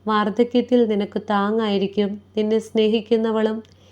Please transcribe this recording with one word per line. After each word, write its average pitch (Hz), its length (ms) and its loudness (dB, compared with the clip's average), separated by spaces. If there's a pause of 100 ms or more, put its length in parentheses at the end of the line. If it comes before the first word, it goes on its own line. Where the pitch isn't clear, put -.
വാർദ്ധക്യത്തിൽ 233 800 2
നിനക്ക് 202 440 -2
താങ്ങായിരിക്കും. 202 920 0 (160)
നിന്നെ 214 220 0
സ്നേഹിക്കുന്നവളും 220 1040 0 (300)